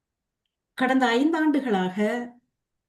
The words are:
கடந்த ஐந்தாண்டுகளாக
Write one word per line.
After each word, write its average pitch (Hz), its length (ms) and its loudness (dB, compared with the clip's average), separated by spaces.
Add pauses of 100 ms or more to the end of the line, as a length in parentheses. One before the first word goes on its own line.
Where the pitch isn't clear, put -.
(760)
கடந்த 262 320 0
ஐந்தாண்டுகளாக 240 1200 0 (600)